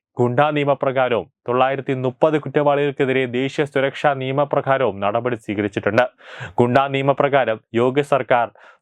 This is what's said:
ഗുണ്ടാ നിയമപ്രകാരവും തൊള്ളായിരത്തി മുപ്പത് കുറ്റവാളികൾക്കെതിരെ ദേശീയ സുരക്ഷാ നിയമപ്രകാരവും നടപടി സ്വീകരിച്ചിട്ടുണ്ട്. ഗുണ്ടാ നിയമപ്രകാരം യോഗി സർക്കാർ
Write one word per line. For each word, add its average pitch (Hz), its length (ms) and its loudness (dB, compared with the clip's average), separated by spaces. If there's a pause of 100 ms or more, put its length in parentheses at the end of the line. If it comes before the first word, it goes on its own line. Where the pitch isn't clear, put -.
(180)
ഗുണ്ടാ 123 320 2
നിയമപ്രകാരവും 131 840 -2 (160)
തൊള്ളായിരത്തി 131 440 0
മുപ്പത് 131 480 0
കുറ്റവാളികൾക്കെതിരെ 143 840 0
ദേശീയ 131 400 -2
സുരക്ഷാ 139 500 0
നിയമപ്രകാരവും 135 840 -2
നടപടി 117 360 -2
സ്വീകരിച്ചിട്ടുണ്ട്. 104 640 0 (560)
ഗുണ്ടാ 123 300 4
നിയമപ്രകാരം 135 720 2 (140)
യോഗി 127 260 2
സർക്കാർ 127 480 0 (340)